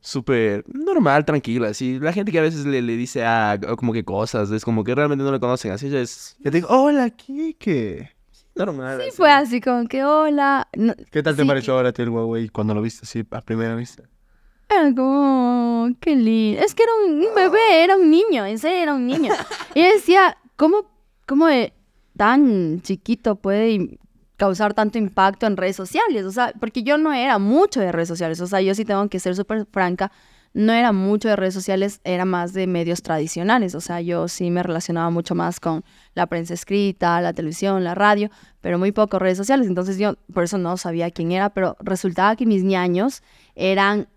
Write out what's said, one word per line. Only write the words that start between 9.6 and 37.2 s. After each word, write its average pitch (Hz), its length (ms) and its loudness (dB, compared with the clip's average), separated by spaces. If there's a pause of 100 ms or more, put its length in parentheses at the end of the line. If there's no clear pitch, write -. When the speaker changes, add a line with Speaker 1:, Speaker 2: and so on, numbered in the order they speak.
Speaker 3:
como 240 260 -2
que, 262 180 -4
"Hola". 285 600 2 (100)
No, 226 180 0 (180)
Speaker 2:
¿Qué 151 100 -2
tal 156 140 0
te 147 60 0
Speaker 3:
sí. 139 60 4
Speaker 2:
pareció 135 260 0
ahora 127 160 2
a - 20 -8
ti 123 100 -4
el 117 60 -2
Huawei 113 400 -4
cuando 107 260 -2
lo 107 80 -2
viste 113 220 -6
así 113 260 -8
a 117 120 -10
primera 113 340 -4
vista? 120 260 -12 (680)
Speaker 3:
Era 330 260 4
como, 247 960 2 (100)
"Qué 302 160 2
lindo". 220 460 2
Es 403 120 0
que - 100 2
era 466 80 2 (140)
un, 311 180 2
un 440 100 -2
bebé, 381 500 6
era 381 120 4
un 349 140 6
niño, 330 360 4
en 214 120 -4
serio, 330 240 -2
era 294 120 0
un 254 120 -2
niño. 285 260 0
Speaker 1:
<laughs> - 420 -6
Speaker 3:
Y 294 80 4
yo 370 100 8
decía, 381 440 4 (200)
"¿Cómo, 381 340 2 (360)
cómo 294 200 4
de 262 260 2 (440)
tan 208 680 4
chiquito 214 540 -2
puede 208 360 0
im-, 196 260 -4 (380)
causar 202 380 0
tanto 214 240 0
impacto 196 480 0
en 208 100 0
redes 190 200 -2
sociales?". 240 500 -2
O 190 60 -8
sea, 240 260 -2
porque 233 240 -6
yo 285 160 2
no 311 140 2
era 247 260 2
mucho 269 420 2
de 185 120 0
redes 170 160 -2
sociales. 165 320 -4
O 180 80 -6
sea, 196 120 0
yo 190 140 2
sí 214 100 -4
tengo 202 240 -2
que 190 120 -6
ser 180 160 -4
súper 208 340 -4
franca, 185 400 -2 (440)
no 214 180 2
era 233 200 2
mucho 202 360 0
de 208 80 2
redes 190 180 -2
sociales, 196 500 -4
era 180 200 -2
más 175 300 -2
de 185 120 -2
medios 170 360 -2
tradicionales. 175 720 -2
O 160 60 -8
sea, 175 200 -8
yo 170 280 -4
sí 175 220 -4
me 175 120 -2
relacionaba 170 480 -4
mucho 170 240 -4
más 170 260 -4
con 160 220 -4 (320)
la 180 120 -2
prensa 170 280 -8
escrita, 185 680 0